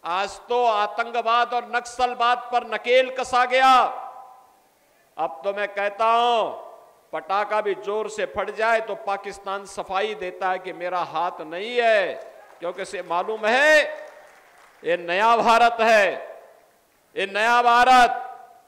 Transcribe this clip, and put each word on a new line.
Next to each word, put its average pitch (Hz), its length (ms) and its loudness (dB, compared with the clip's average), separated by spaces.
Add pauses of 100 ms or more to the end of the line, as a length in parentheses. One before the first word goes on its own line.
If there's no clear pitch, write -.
आज 185 440 -4
तो 240 180 2
आतंकवाद 233 880 0
और 226 220 -4
नक्सलवाद 247 600 0 (140)
पर 233 220 -2
नकेल 254 360 2
कसा 254 340 0
गया। 254 360 6 (1400)
अब 165 260 -6
तो 196 80 -2
मैं 202 160 -4
कहता 202 360 -4
हूं, 226 460 2 (640)
पटाखा 202 480 -2
भी 208 140 -2
जोर 202 340 -6
से 190 180 -6
फट 196 240 -6
जाए 220 300 0
तो 214 140 -8
पाकिस्तान 196 680 -8
सफाई 196 500 -6
देता 185 360 -6
है 185 80 -2
कि 185 140 -12
मेरा 175 260 -6
हाथ 170 420 -4
नहीं 180 400 -8
है, 208 340 2 (460)
क्योंकि 175 220 -8
इसे 190 200 -10
मालूम 190 440 -4
है 285 360 4 (1040)
ये 170 120 0
नया 185 400 2
भारत 233 440 4
है, 214 580 2 (760)
ये 185 100 -4
नया 220 360 2
भारत 240 680 6 (400)